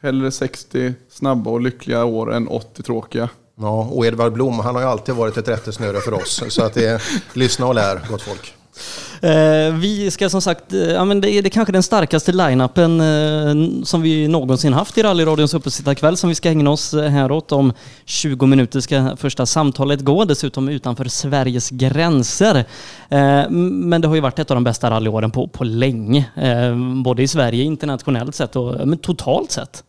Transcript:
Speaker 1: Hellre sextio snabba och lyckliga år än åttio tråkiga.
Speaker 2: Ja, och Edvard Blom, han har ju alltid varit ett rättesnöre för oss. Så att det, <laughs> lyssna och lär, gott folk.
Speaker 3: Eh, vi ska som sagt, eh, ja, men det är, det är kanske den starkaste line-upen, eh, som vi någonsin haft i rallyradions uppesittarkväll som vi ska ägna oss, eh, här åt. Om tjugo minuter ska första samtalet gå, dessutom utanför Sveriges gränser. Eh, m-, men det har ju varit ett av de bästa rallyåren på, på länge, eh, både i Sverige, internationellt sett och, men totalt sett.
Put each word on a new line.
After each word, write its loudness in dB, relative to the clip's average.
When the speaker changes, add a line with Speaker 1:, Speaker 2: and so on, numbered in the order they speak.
Speaker 1:
Hellre -2
sextio -6
snabba -2
och -2
lyckliga -2
år -2
än -2
åttio -8
tråkiga. -6
Speaker 2:
Ja, -2
och 0
Edvard 2
Blom, 0
han -2
har -2
ju 0
alltid -4
varit -2
ett -6
rättesnöre -4
för -4
oss. -4
Så 0
att -2
det, 0
<laughs> -10
lyssna 0
och 2
lär, 0
gott -8
folk. -12
Speaker 3:
Eh, 4
vi -2
ska -2
som 0
sagt, -4
eh, 0
ja, 2
men 2
det 2
är, 2
det 0
är 2
kanske 2
den 4
starkaste 2
line-upen, 4
eh, 2
som 0
vi 2
någonsin 2
haft 0
i 4
rallyradions 2
uppesittarkväll 0
som 2
vi 0
ska 0
ägna 2
oss, -2
eh, 0
här 2
åt. -2
Om 4
tjugo -2
minuter 4
ska -2
första -2
samtalet 0
gå, 2
dessutom -2
utanför -6
Sveriges -2
gränser. 2
Eh, 2
m-, 0
men 2
det 2
har 2
ju 2
varit -2
ett -2
av 2
de 2
bästa 0
rallyåren 0
på, -2
på -8
länge, 0
eh, 0
både 0
i 0
Sverige, 0
internationellt -4
sett -6
och, -2
men 0
totalt -2
sett. -12